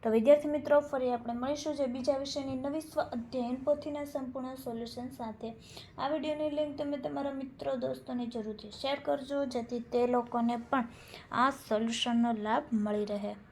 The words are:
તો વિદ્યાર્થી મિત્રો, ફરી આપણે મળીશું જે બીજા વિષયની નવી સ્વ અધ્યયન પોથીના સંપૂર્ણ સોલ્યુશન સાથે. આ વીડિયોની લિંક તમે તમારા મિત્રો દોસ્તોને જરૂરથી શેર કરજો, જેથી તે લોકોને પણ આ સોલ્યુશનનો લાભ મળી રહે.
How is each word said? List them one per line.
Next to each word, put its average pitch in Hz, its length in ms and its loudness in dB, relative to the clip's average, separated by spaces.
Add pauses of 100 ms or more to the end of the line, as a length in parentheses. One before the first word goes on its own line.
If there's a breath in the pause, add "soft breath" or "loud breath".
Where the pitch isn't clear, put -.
તો 233 80 2
વિદ્યાર્થી 285 380 8
મિત્રો, 294 320 6
ફરી 262 300 0
આપણે 240 220 -2
મળીશું 285 420 -2
જે 269 120 0
બીજા 262 300 0
વિષયની 269 380 -4
નવી 285 260 -2
સ્વ 311 200 -4
અધ્યયન 247 560 -2
પોથીના 294 480 0
સંપૂર્ણ 262 500 -6
સોલ્યુશન 240 540 -8
સાથે. 226 460 -8 (440 loud breath)
આ 269 100 -2
વીડિયોની 302 420 0
લિંક 294 280 -2
તમે 285 180 -2
તમારા 285 360 -2
મિત્રો 269 440 -4
દોસ્તોને 254 500 -4
જરૂરથી 214 440 -6
શેર 277 300 -2
કરજો, 277 440 0
જેથી 240 360 -4
તે 240 260 2
લોકોને 240 500 2
પણ 240 280 0 (480 loud breath)
આ 247 180 4
સોલ્યુશનનો 233 840 2
લાભ 220 300 2 (100)
મળી 208 320 2
રહે. 208 300 -4 (160)